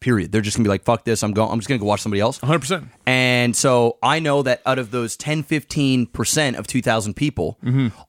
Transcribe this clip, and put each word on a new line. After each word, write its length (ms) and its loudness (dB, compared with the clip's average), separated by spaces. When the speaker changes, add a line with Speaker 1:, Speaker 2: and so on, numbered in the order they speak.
Speaker 1:
period. 320 0
They're 100 2
just 160 -4
gonna 80 2
be 40 2
like, 140 0
"Fuck 220 0
this, 180 0
I'm 100 -2
go-, 160 2
I'm 100 -2
just 100 -8
gonna 100 0
go 60 -4
watch 160 0
somebody 200 -2
else." 220 0
Speaker 2:
A 20 -6
hundred 140 2
percent. 280 -4
Speaker 1:
And 500 2
so 480 4
I 160 2
know 240 2
that 220 0
out 140 0
of 120 -8
those 260 -4
ten, 260 -4
fifteen 640 0
percent 520 -2
of 100 -10
two 140 -2
thousand 340 0
people, 480 -2
Speaker 2:
Mm-hmm. 240 2